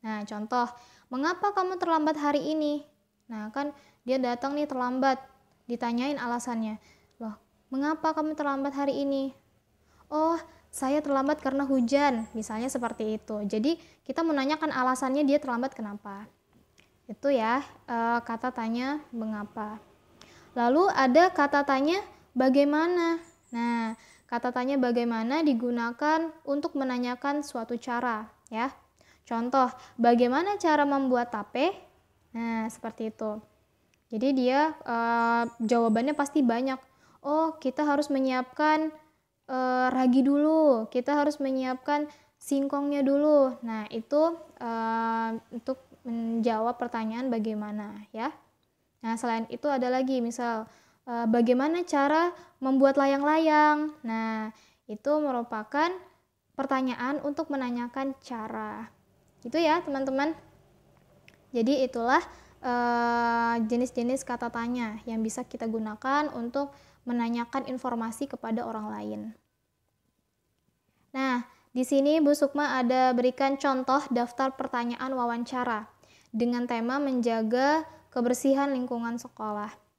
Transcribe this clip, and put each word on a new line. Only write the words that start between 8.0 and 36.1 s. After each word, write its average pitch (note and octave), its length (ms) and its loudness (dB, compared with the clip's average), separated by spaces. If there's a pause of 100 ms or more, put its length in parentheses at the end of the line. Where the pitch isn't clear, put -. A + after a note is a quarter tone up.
kamu D#4 240 -2
terlambat C#4 320 -2
hari C#4 320 0
ini?" C4+ 320 -2 (720)
"Oh, D#4+ 320 0 (320)
saya C#4+ 320 -2
terlambat C#4+ 400 0
karena C4+ 240 -2
hujan," C4 640 2
misalnya A3+ 400 -6
seperti A3 480 -4
itu. G#3 240 -6
Jadi, A3 320 0 (320)
kita E4 160 -2
menanyakan D#4 480 0
alasannya C4 560 0
dia C#4+ 160 4
terlambat B3+ 320 -4
kenapa. G#3 560 -12 (760)
Itu C#4 240 -2
ya, B3 320 2 (240)
eh, A#3 360 0
kata A#3 320 -6
tanya B3 560 -4
mengapa. G#3+ 680 -8 (760)
Lalu B3+ 360 6
ada C#4 400 6
kata C#4+ 320 2
tanya C#4+ 360 2 (380)
bagaimana. D4+ 800 4 (320)
Nah, A#3 460 -2 (320)
kata A#3+ 240 -2
tanya B3+ 240 -2
bagaimana A#3+ 680 0
digunakan B3 880 0 (140)
untuk D4 320 -4
menanyakan B3+ 720 -2
suatu A#3 320 -8
cara A#3+ 480 -4 (240)
ya. A#3 180 -2 (540)
Contoh, B3 480 2 (240)
"Bagaimana B3 640 4
cara D4+ 240 4
membuat C4 480 2
tape?" A#3+ 400 -2 (640)
Nah, A3+ 320 -4
seperti A3+ 440 -8
itu. A3 280 -8 (720)
Jadi A3 240 0
dia, C4 360 4 (120)
eh, A#3 600 2 (200)
jawabannya A#3 520 2